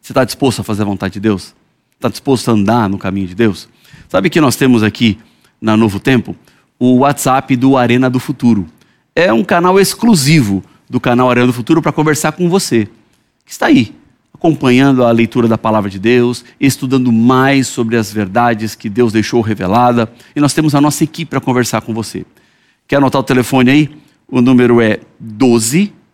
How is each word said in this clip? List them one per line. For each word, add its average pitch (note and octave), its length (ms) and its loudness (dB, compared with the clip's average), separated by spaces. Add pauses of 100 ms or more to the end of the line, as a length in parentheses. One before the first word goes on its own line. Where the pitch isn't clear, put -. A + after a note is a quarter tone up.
Você - 100 -20
tá C3 120 0
disposto A#2+ 360 -2
a - 20 -8
fazer G#2 200 -6
a - 20 -2
vontade G2 300 -6
de G#2 60 -12
Deus? G2+ 340 -2 (440)
Tá F2+ 120 -4
disposto B2+ 400 -2
a - 20 2
andar G#2+ 340 0
no G2 120 -6
caminho G2 300 -6
de F2 60 -14
Deus? G#2 320 -2 (440)
Sabe F#3+ 180 -2
que E3 140 0
nós C3 120 2
temos B2 280 2
aqui G#2+ 360 0 (400)
na A2 160 -2
Novo G#2+ 240 0
Tempo A#2+ 380 -2 (420)
o B2+ 200 2
WhatsApp C#3 580 0
do C3+ 220 2
Arena B2 320 2
do B2+ 100 -2
Futuro. A#2 460 -2 (500)
É F3+ 160 2
um A3+ 100 0
canal F#3 380 2
exclusivo D3+ 800 2 (280)
do B2 100 -2
canal B2+ 300 2
Arena B2 160 2
do B2 80 0
Futuro C#3+ 260 0
pra D3 120 -4
conversar D3+ 400 -2
com F3 180 -2
você, B2+ 360 0 (600)
que - 60 -20
está - 140 -6
aí, A#3 280 2 (400)
acompanhando C3 680 2
a A#2 80 2
leitura A#2 340 0
da A2+ 100 2
Palavra G#2+ 320 -2
de F#2+ 120 -10
Deus, A#2+ 440 0 (160)
estudando C3 520 0
mais C3 560 2
sobre A#2 280 -4
as G#2 160 -4
verdades G#2+ 600 -2
que - 160 -12
Deus A2+ 220 0
deixou A2+ 280 0
revelada. A2+ 720 0 (220)
E D3 60 -4
nós C#3+ 120 2
temos D#3 220 0
a C#3+ 60 2
nossa D3 240 0
equipe D#3 260 -10
pra C3 100 -4
conversar B2 420 -2
com A#2 120 -10
você. G#2+ 320 -10 (600)
Quer C#3 80 -2
anotar C#3 240 2
o B2 40 -6
telefone B2+ 460 0
aí? C#3+ 200 2 (380)
O B2+ 140 0
número B2 380 4
é A2 180 2 (220)
doze A#2 720 0 (220)